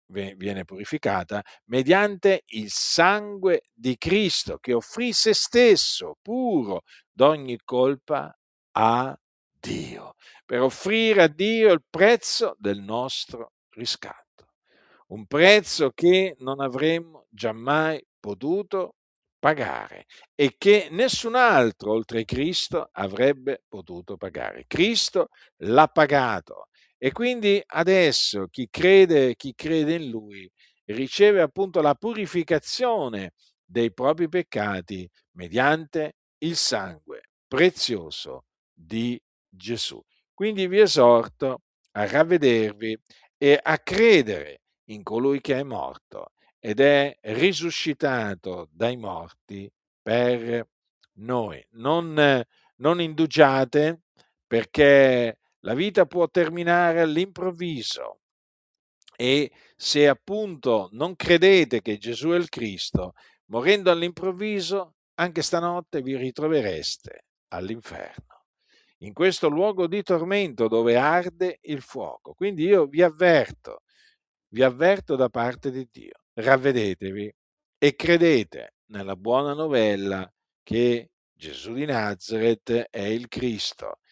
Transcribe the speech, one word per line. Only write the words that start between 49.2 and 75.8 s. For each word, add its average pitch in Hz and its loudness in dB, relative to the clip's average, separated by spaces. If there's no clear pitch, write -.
per 117 -2
noi. 110 -6
Non, 147 0
non 170 0
indugiate, 151 2
perché 127 4
la - -4
vita 185 2
può 175 0
terminare 170 0
all'improvviso 165 -4
e 135 0
se 147 2
appunto 135 -2
non 160 -6
credete 170 4
che 104 -4
Gesù 120 -6
è 170 0
il 175 -2
Cristo, 95 -6
morendo 180 0
all'improvviso, 180 -4
anche 170 -4
stanotte 175 -4
vi 135 -8
ritrovereste 127 -6
all'inferno, 92 -14
in 98 -18
questo 175 0
luogo 185 -2
di 190 -6
tormento 170 -2
dove 117 2
arde 170 -2
il 143 -10
fuoco. 85 -14
Quindi 185 -4
io 180 4
vi 147 0
avverto, 156 2
vi 113 0
avverto 139 0
da 127 2
parte 120 -6
di 127 -10